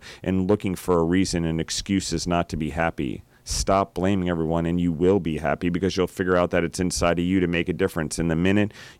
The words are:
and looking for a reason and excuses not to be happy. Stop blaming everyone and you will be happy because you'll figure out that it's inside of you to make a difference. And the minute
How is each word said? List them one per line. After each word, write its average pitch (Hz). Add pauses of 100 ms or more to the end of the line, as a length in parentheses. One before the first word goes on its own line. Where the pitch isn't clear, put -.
(240)
and 92
looking 104
for 87
a 82
reason 87
and 82
excuses -
not 85
to -
be 76
happy. 76 (280)
Stop 98
blaming 92
everyone 82
and 85
you 87
will 90
be 80
happy 78
because 87
you'll 92
figure 92
out 87
that 90
it's 82
inside 87
of 87
you 92
to 87
make 85
a 90
difference. 82
And 85
the 78
minute 98 (280)